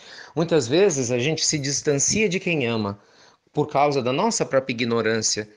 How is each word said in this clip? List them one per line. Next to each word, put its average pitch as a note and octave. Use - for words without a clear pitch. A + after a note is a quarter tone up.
Muitas D#3+
vezes C#3+
a B2
gente D#3
se -
distancia C#3+
de F3+
quem D#3+
ama G#2+
por D3
causa C#3+
da B2
nossa F#3+
própria C3+
ignorância A2+